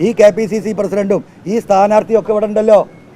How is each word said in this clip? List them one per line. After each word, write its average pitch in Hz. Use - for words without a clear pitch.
ഈ 208
കെ 208
പി 220
സി 208
സി 202
പ്രസിഡന്റും 196
ഈ 220
സ്ഥാനാർത്ഥിയും 208
ഒക്കെ 208
ഇവിടെ 214
ഉണ്ടല്ലോ, 214